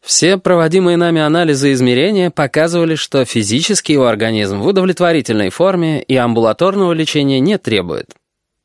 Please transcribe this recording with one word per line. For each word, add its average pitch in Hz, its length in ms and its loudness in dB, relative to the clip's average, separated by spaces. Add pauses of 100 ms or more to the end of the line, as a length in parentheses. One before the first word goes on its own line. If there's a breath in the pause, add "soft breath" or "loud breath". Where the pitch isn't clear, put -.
Все 185 320 0
проводимые 175 580 2
нами 170 240 0
анализы 151 500 0
и - 20 2
измерения 147 580 0
показывали, 160 640 -2
что 135 300 -2
физически 120 640 -2
его 139 160 4
организм 107 540 -2
в 117 80 -2
удовлетворительной 170 800 0
форме 170 500 0
и - 140 -4
амбулаторного 127 800 0
лечения 143 480 0
не 190 180 0
требует». 90 560 -4 (500)